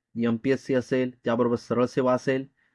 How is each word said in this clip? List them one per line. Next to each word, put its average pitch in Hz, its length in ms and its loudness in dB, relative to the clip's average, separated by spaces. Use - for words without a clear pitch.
एमपीएससी 123 520 0
असेल, 127 360 0
त्याबरोबर 120 320 2
सरळ 120 300 0
सेवा 127 280 0
असेल, 135 300 -2